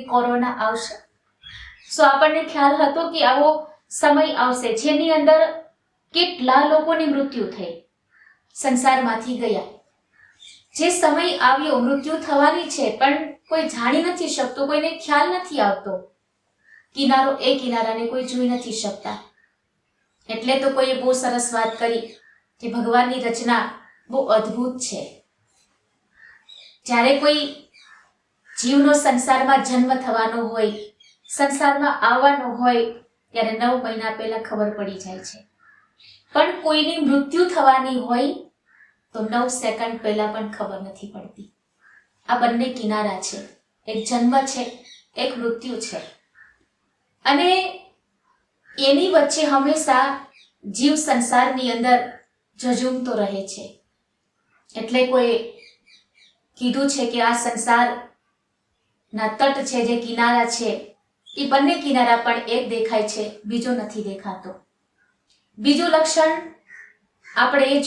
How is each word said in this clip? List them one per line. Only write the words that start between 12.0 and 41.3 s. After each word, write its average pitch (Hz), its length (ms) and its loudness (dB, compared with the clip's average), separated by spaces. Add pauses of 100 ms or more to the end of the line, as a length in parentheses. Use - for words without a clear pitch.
થવાની 302 560 2
છે, 262 100 -2 (120)
પણ 277 180 2 (340)
કોઈ 320 200 0
જાણી 247 340 0
નથી 349 320 -4
શકતો, 277 320 -4
કોઈને 302 300 0
ખ્યાલ 294 380 0
નથી 302 260 -4
આવતો. 196 320 -2 (1040)
કિનારો 269 440 2
એ 262 200 2
કિનારાને 226 480 -4
કોઈ 254 180 -4
જોઈ 247 240 -2
નથી 247 320 -6
શકતા. 208 380 -8 (1080)
એટલે 247 300 -2
તો 277 140 0
કોઈએ 262 280 0
બહુ 254 120 2
સરસ 247 400 -2
વાત 226 240 -2
કરી 233 260 -2 (600)
કે 233 100 -6
ભગવાનની 247 500 0
રચના 233 400 0 (460)
બહુ 269 220 -2
અદ્ભુત 226 500 0
છે. - 200 -8 (1800)
જ્યારે 240 340 4
કોઈ 294 220 4 (1160)
જીવનો 277 400 4
સંસારમાં 254 680 2
જન્મ 254 260 2 (120)
થવાનો 226 440 -2
હોય, 214 380 -2 (440)
સંસારમાં 285 760 0
આવવાનો 254 540 2
હોય, 240 280 2 (480)
ત્યારે 220 200 -2
નવ 240 200 0 (100)
મહિના 220 340 -6
પહેલા 220 300 -6
ખબર 208 300 -2
પડી 190 260 -8
જાય 185 260 -14
છે. - 100 -18 (920)
પણ 330 180 4 (100)
કોઈની 311 440 0
મૃત્યુ 277 440 2
થવાની 262 520 2
હોય 240 280 0 (880)
તો 220 80 -6
નવ 240 300 -2
સેકન્ડ 226 500 -6
પહેલા 214 300 -2
પણ 214 180 -8
ખબર 196 300 -10
નથી 196 320 -16
પડતી. 202 360 -20 (800)